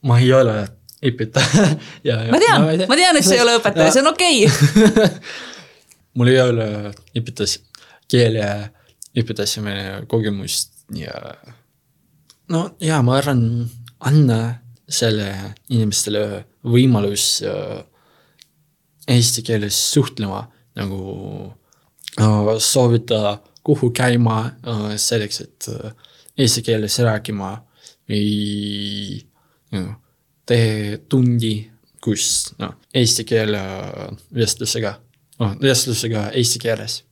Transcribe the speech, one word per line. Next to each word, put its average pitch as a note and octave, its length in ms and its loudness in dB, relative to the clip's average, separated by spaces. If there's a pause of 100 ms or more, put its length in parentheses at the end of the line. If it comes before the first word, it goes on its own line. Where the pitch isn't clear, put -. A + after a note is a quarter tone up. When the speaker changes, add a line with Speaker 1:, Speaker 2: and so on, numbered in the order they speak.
Speaker 1:
Ma A#2+ 160 4
ei B2+ 120 6
ole A#2+ 240 4 (420)
õpetaja. C3+ 680 2 (180)
<laughs> - 220 -8
Ja, A2+ 140 0
ja, E3 100 0
Speaker 2:
Ma C4+ 60 4
tean, G4+ 240 4
Speaker 1:
ma D#3 100 2
ei E3 60 0
tea. F#3 100 -2
Speaker 2:
ma C4+ 80 4
tean, F4 220 4
et C#4 80 2
sa C#4+ 80 6
ei A#3+ 80 4
ole A#3 140 4
õpetaja, G3 300 2
Speaker 1:
Ja. - 80 4
Speaker 2:
see C4 80 4
on D4+ 80 4
okei. D#4+ 360 4 (800)
Speaker 1:
<laughs> - 920 -18
Mul B2 160 4
ei C3 80 6
ole A#2 260 2 (440)
õpetas-, A2+ 480 -4 (460)
keele A2 420 2 (640)
õpetasime G#2+ 640 -4 (300)
kogemust G#2 680 -4 (200)
ja, - 220 -10 (1300)
no, E3 160 -2 (140)
ja D#3 260 0
ma B2 160 4
arvan, C3+ 240 0 (540)
anna C3 420 4 (460)
selle G#2+ 420 -2 (380)
inimestele G#2 580 -2 (380)
võimalus, A#2 680 2 (120)
äh, G2 400 -8 (1200)
eesti A#2+ 400 2
keeles G#2 340 -4 (100)
suhtlema, G#2 560 -2 (300)
nagu, G2 260 -8 (1120)
äh, G#2+ 460 2
soovita, A2 840 2 (200)
kuhu C#3+ 320 0
käima, A#2+ 480 2 (200)
äh, G#2+ 360 -6
selleks, G#2+ 460 -4
et, - 280 -16
äh, A2 240 -12 (460)
eesti A#2+ 240 2
keeles G#2+ 360 -2
rääkima G#2+ 560 -2 (480)
või, G#2 1160 -6 (520)
noh, G2 220 -6 (540)
tee G#2+ 540 0
tundi, A#2+ 540 0 (460)
kus, - 520 -4
noh, - 220 -12 (120)
eesti A#2+ 360 0
keele G#2+ 360 -2 (680)
vestlusega, A2+ 640 -4 (480)
noh, G#2 160 -2
vestlusega A#2 720 0
eesti A#2 320 -2
keeles. A2 400 -6 (120)